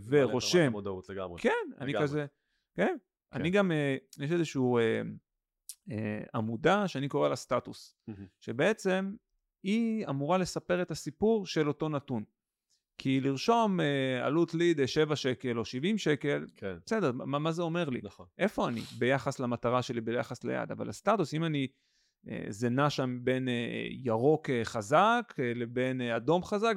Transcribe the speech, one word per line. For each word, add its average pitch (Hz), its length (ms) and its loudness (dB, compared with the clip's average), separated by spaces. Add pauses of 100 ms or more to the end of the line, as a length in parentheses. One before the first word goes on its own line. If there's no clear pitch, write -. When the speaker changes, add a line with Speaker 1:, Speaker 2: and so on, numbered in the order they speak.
Speaker 1:
מעלה 131 140 4
את 139 60 8
רמת 113 60 2
Speaker 2:
ורושם, 143 360 4
Speaker 1:
המודעות 101 420 -4
לגמרי. 92 320 -8
Speaker 2:
כן, 226 100 4 (300)
אני 135 120 -4
Speaker 1:
לגמרי. 156 160 2
Speaker 2:
כזה, 147 180 -4 (480)
כן. - 120 2
Speaker 1:
כן. 359 100 0 (360)
Speaker 2:
אני 156 180 -2
גם, 196 220 4
אה, 143 240 2 (240)
יש 143 120 -2
איזשהו, 135 460 2
אה, 110 240 2 (880)
אה, 107 320 -4 (120)
עמודה 127 540 2
שאני 139 200 -4
קורא 147 200 0
לה 139 80 0
סטטוס, - 600 -6 (140)
Speaker 1:
Mhm. - 20 -10 (280)
Speaker 2:
שבעצם 190 760 0 (480)
היא 220 460 0
אמורה 143 300 0
לספר 180 440 0
את 175 80 -4
הסיפור 202 560 0
של 151 220 2
אותו 156 200 -2
נתון. 135 360 -4 (760)
כי 135 220 0
לרשום, 185 600 2
אה, 135 460 0
עלות 160 280 2
ליד, 165 260 2
אה, 131 60 4
שבע 151 300 2
שקל 123 420 -2
או 110 60 -2
שבעים 165 340 -2
שקל, 147 480 0 (100)
Speaker 1:
כן. 95 200 -8 (100)
Speaker 2:
בסדר, 196 260 2
מה, 135 260 -4
מה 156 140 0
זה 170 100 -4
אומר 165 260 -2
לי? 120 140 -4
Speaker 1:
נכון. 98 240 -14 (120)
Speaker 2:
איפה 196 300 0
אני 233 120 -4 (180)
ביחס 131 420 2
למטרה 123 420 0
שלי, 117 180 -4
ביחס 120 440 -4
ליעד? 123 260 -4
אבל 110 180 -6
הסטטוס, 180 460 0
אם 156 100 0
אני, 143 220 0 (640)
אה, - 200 -8
זה 113 200 -2
נע 139 220 4
שם 127 340 -2
בין, 127 240 2
אה, 123 60 0 (360)
ירוק, 123 600 2
אה, 123 140 2
חזק, 170 720 2
אה, 123 160 0
לבין, 123 460 -2
אה, 120 160 -2
אדום 151 280 2
חזק, 214 320 0